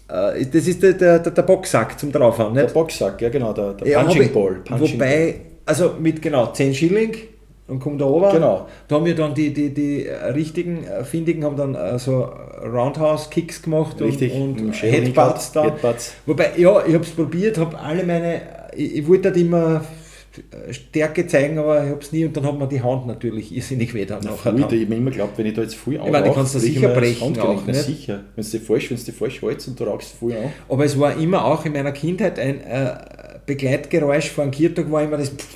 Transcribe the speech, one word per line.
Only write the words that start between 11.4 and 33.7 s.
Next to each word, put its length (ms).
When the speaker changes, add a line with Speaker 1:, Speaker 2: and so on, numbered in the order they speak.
Speaker 1:
haben 120
dann, 200
äh, 240
so 280
Roundhouse-Kicks 1000
gemacht 380
und, 80
Speaker 2:
Richtig, 260
Speaker 1:
und 220
Speaker 2:
mit 40
dem 120
Schädel 340
Speaker 1:
Headbutts 460
Speaker 2:
gehabt, 40
Speaker 1:
dann. 140
Speaker 2:
Headbutts. 420
Speaker 1:
Wobei, 300
ja, 280
ich 100
hab's 160
probiert, 480
hab 240
alle 200
meine, 380
ich, 220
ich 120
wollte 200
halt 120
immer 420
Stärke 560
zeigen, 320
aber 260
ich 60
hab's 220
nie 120
und 120
dann 100
hat 120
mir 80
die 160
Hand 240
natürlich 480
irrsinnig 400
weh 120
dann 180
Speaker 2:
Na, 60
Speaker 1:
nachher 220
Speaker 2:
früher, 140
Speaker 1:
dann. 100
Speaker 2:
ich 60
hab 60
mir 80
immer 140
geglaubt, 260
wenn 100
ich 80
da 80
jetzt 140
viel 180
Speaker 1:
Ich 60
meine, 100
die 80
Speaker 2:
anrauche, 180
Speaker 1:
kannst 180
du 40
Speaker 2:
krieg 100
ich 60
Speaker 1:
sicher 140
Speaker 2:
mir 60
das 80
Speaker 1:
brechen 240
Speaker 2:
Handgelenk. 320
Speaker 1:
auch, 80
Speaker 2:
Na 60
Speaker 1:
nicht? 120
Speaker 2:
sicher, 360
wenn's 160
dir 100
falsch, 300
wenn's 140
dir 80
falsch 300
hältst 260
und 100
du 60
rauchst 340
viel 140
an. 60
Speaker 1:
Aber 160
es 140
war 200
immer 260
auch 220
in 60
meiner 200
Kindheit 460
ein, 240
äh, 280
Begleitgeräusch 880